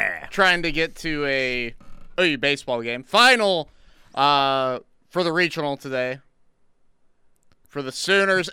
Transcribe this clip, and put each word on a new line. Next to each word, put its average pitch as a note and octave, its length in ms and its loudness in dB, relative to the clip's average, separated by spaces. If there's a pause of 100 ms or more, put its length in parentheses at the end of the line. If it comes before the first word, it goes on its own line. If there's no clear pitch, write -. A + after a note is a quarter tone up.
(320)
trying F3+ 320 4
to E3 80 -2
get D#3+ 260 -2
to D3+ 280 -4
a B2+ 500 -2 (420)
O F3+ 60 2
U D#3 160 2
baseball C#3 420 -2
game. A#2+ 220 -6
Final, G#3 640 2 (460)
uh, C3+ 640 2 (300)
for F3+ 140 -2
the E3 80 0
regional D#3 460 -2
today. C3 420 -6 (1500)
For C#3+ 140 -10
the C3 100 -8
Sooners F#3+ 600 0